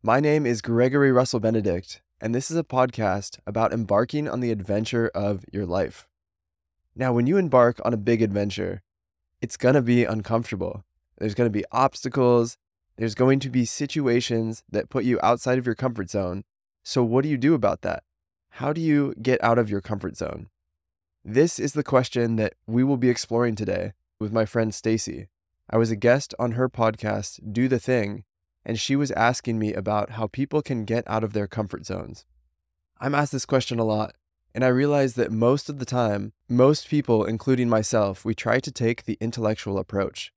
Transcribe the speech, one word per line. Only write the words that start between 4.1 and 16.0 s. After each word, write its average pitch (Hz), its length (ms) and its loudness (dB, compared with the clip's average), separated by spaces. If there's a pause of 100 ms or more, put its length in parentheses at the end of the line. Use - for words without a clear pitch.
on 123 120 -4
the 120 100 0
adventure 110 640 -2
of 101 360 -2
your 98 140 -4
life. 87 420 -4 (880)
Now, 127 180 0
when 120 120 2
you 165 120 2
embark 127 460 4
on 120 120 0
a - 20 -4
big 110 240 2
adventure, 98 600 -2 (580)
it's - 160 -10
gonna 131 240 4
be 120 220 4
uncomfortable. 110 840 -4 (320)
There's 104 160 -4
gonna 120 160 2
be 104 220 -2
obstacles. 123 880 2 (380)
There's 110 180 -2
going 135 240 4
to 135 100 -6
be 123 160 2
situations 120 1040 -2
that - 220 -4
put 131 120 -2
you 120 200 2
outside 123 340 2
of 127 80 -4
your 120 80 0
comfort 113 380 -4